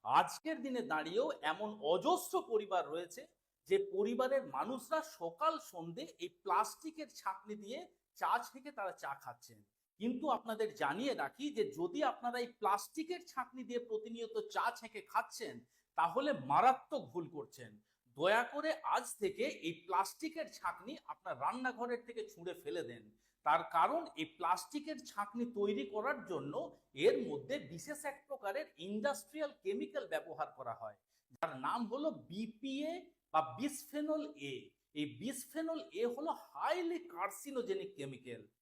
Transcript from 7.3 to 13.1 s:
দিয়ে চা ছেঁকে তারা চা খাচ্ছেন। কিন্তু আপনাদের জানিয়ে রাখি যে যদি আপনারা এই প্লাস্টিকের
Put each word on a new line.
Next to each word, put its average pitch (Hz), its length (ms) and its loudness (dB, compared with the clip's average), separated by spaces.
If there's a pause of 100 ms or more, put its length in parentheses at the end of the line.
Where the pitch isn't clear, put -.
দিয়ে 240 160 -8 (400)
চা 175 120 2 (140)
ছেঁকে 269 340 -12
তারা 196 140 -2 (100)
চা 143 80 -4 (120)
খাচ্ছেন। 117 360 -14 (400)
কিন্তু 254 260 -2 (120)
আপনাদের 220 320 0 (120)
জানিয়ে 196 400 2
রাখি 147 240 -2 (120)
যে 214 60 4 (140)
যদি 175 220 0 (120)
আপনারা 240 320 -2
এই 240 60 -4 (100)
প্লাস্টিকের 320 600 0 (100)